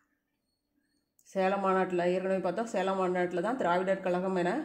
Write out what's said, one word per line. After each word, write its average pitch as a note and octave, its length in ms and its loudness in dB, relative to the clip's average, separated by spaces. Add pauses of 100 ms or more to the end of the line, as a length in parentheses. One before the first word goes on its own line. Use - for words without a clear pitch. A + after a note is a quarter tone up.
(1300)
சேலம் G3 360 0
மாநாட்டுல, F#3 420 2
ஏற்கனவே F#3 340 0
பார்த்தோம், F#3 320 -2
சேலம் F#3+ 280 0
மாநாட்டுல F3+ 400 0
தான் A#3 160 -2
திராவிடர் F#3+ 480 0
கழகம் F#3 360 0
என F3+ 100 0 (140)